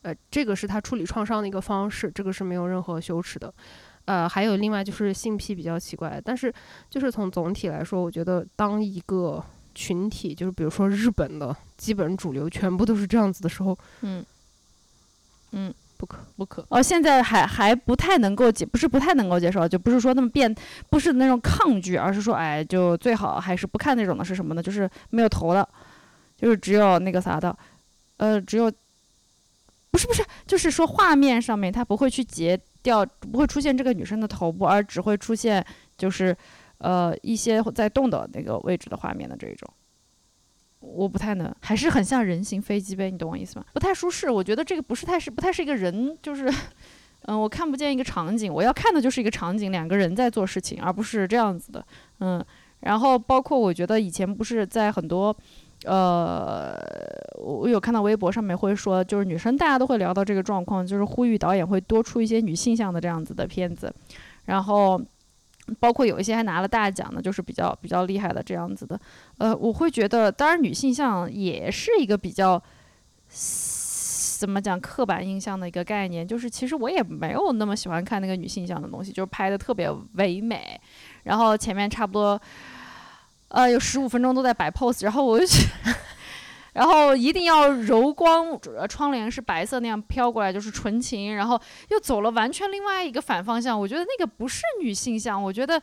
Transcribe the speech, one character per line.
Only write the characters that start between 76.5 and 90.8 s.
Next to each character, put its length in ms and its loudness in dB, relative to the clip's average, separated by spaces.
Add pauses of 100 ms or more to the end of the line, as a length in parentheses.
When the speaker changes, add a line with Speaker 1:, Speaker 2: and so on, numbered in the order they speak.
Speaker 2:
实 80 -4
我 140 -2
也 140 0
没 300 -6
有 200 0
那 140 0
么 100 -2
喜 140 -8
欢 120 -2
看 180 -4
那 60 -6
个 80 -2
女 140 -8
性 180 -8
向 140 -8
的 80 -10
东 160 -10
西， 80 -14
就 100 -8
是 40 -4
拍 240 -2
得 80 -2
特 160 -2
别 160 -2 (240)
唯 260 0
美， 400 -8 (440)
然 120 0
后 180 6
前 220 -2
面 120 0
差 180 -2
不 80 -6
多， 260 2 (1080)
呃， 220 6
有 80 6
十 200 -2
五 100 -2
分 140 0
钟 120 4
都 80 2
在 120 4
摆 160 -2
pose， 340 -2
然 80 2
后 140 2
我 120 6
就 80 6
觉 160 6 (220)
得， 100 2 (380)
<laughs> 420 -20
然 120 4
后 280 8
一 180 4
定 120 0
要 240 8
柔 440 4
光， 460 4 (180)
呃， 100 -4
窗 260 -2
帘 180 -2
是 100 -8
白 260 -2
色 140 -4
那 80 -4
样 140 -4
飘 280 0
过 120 -2
来， 100 0
就 80 -4
是 100 -10
纯 300 -4